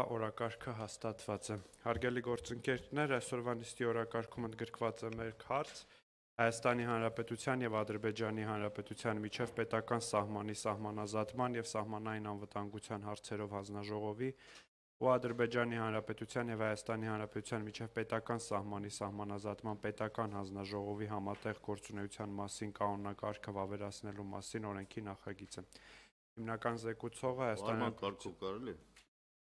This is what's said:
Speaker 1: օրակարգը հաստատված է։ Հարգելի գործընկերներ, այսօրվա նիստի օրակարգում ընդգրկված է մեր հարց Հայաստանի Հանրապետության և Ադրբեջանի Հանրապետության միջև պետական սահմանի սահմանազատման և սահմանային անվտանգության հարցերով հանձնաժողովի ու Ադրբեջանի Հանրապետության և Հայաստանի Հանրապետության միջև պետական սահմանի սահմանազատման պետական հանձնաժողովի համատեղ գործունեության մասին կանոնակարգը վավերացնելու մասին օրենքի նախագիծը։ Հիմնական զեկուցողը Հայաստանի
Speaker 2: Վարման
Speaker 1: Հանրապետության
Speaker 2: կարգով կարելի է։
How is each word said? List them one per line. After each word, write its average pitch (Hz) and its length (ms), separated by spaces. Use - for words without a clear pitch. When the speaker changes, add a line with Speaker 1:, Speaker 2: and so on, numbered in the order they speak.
Speaker 1:
օրակարգը 113 640
հաստատված 110 720
է։ 107 80
Հարգելի 120 440
գործընկերներ, 127 920
այսօրվա 120 420
նիստի 113 320
օրակարգում 113 600
ընդգրկված 113 600
է - 40
մեր 113 280
հարց 139 400
Հայաստանի 117 460
Հանրապետության 117 800
և 110 140
Ադրբեջանի 107 680
Հանրապետության 107 800
միջև 113 300
պետական 113 500
սահմանի 104 540
սահմանազատման 107 1000
և 113 100
սահմանային 107 600
անվտանգության 104 800
հարցերով 104 480
հանձնաժողովի 104 760
ու 127 80
Ադրբեջանի 120 720
Հանրապետության 110 720
և 110 100
Հայաստանի 110 460
Հանրապետության 107 560
միջև 107 300
պետական 113 500
սահմանի 101 480
սահմանազատման 101 880
պետական 107 560
հանձնաժողովի 101 720
համատեղ 104 540
գործունեության 101 720
մասին 101 400
կանոնակարգը 101 800
վավերացնելու 101 720
մասին 101 400
օրենքի 101 360
նախագիծը։ 98 600
Հիմնական 113 420
զեկուցողը 120 640
Հայաստանի 107 240
Speaker 2:
Վարման 113 160
Speaker 1:
Հանրապետության 113 160
Speaker 2:
կարգով 98 380
կարելի 104 340
է։ 80 80